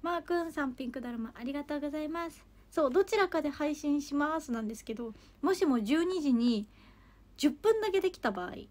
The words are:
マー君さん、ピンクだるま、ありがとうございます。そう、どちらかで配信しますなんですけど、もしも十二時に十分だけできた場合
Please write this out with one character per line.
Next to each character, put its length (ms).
マ 160
ー 40
君 300
さ 120
ん、 100
ピ 120
ン 60
ク 80
だ 120
る 60
ま、 160
あ 80
り 100
が 120
と 120
う 40
ご 100
ざ 120
い 60
ま 220
す。 120
そ 160
う、 40
ど 140
ち 120
ら 120
か 140
で 80
配 240
信 260
し 140
ま 260
す 120
な 100
ん 60
で 60
す 100
け 100
ど、 180
も 120
し 120
も 160
十 220
二 180
時 100
に 340
十 140
分 300
だ 100
け 100
で 100
き 80
た 120
場 160
合 60